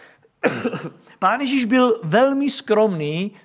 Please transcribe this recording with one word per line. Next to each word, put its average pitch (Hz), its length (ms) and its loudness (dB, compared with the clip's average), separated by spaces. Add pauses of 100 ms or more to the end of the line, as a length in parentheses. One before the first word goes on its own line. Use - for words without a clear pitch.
(420)
<clears throat> - 760 -6
Pán 214 220 0
Ježíš 262 240 -2
byl 247 380 2
velmi 269 480 2
skromný 190 840 -2 (120)